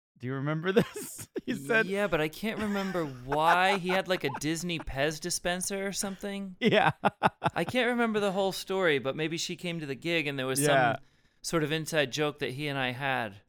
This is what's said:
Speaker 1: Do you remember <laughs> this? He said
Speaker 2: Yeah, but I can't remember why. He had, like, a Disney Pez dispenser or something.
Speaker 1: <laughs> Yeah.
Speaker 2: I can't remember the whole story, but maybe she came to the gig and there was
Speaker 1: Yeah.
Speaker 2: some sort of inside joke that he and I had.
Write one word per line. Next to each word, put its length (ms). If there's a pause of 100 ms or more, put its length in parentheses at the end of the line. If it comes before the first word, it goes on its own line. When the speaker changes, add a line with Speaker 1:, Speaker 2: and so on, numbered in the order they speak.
(180)
Speaker 1:
Do 80
you 80
remember 380
<laughs> 80
this? 480 (180)
He 80
said 320
Speaker 2:
Yeah, 220
but 120
I 80
can't 300
remember 480
why. 720
He 160
had, 160
like, 160
a 60
Disney 500
Pez 400
dispenser 640
or 60
something. 680
Speaker 1:
<laughs> 0
Yeah. 300 (640)
Speaker 2:
I 100
can't 260
remember 300
the 120
whole 200
story, 460
but 160
maybe 220
she 180
came 260
to 60
the 80
gig 320
and 120
there 80
was 140
Speaker 1:
Yeah. 360
Speaker 2:
some 20 (440)
sort 200
of 100
inside 380
joke 300
that 120
he 160
and 100
I 140
had. 420 (140)